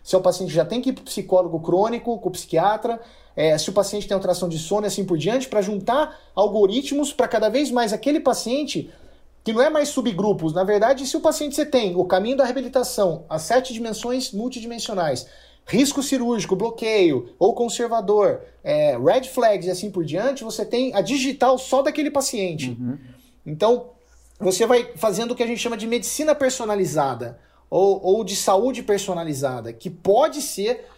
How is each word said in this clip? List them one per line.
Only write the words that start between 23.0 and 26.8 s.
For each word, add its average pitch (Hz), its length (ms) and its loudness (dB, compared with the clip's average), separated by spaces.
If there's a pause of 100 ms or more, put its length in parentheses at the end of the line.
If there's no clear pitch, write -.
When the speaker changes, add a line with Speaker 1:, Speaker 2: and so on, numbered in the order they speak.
Speaker 1:
Então, 214 460 0 (500)
você 185 240 2
vai 240 320 4
fazendo 220 340 -2
o 240 40 -6
que 240 80 -2
a 233 40 0
gente 233 140 -4
chama 233 160 -4
de 220 100 -8
medicina 285 480 0
personalizada 156 1040 -2 (300)